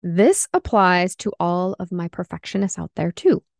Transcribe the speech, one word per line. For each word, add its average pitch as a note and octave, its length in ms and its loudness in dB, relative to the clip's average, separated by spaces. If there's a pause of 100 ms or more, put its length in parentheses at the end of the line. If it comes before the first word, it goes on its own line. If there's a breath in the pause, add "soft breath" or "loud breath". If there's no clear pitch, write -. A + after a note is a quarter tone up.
This F#3+ 500 2
applies F#3 640 2
to - 220 -6
all F3+ 400 -2
of F3+ 140 -8
my E3+ 160 -6
perfectionists - 720 -6
out E3 180 -10
there E3 160 -2
too - 320 0 (160)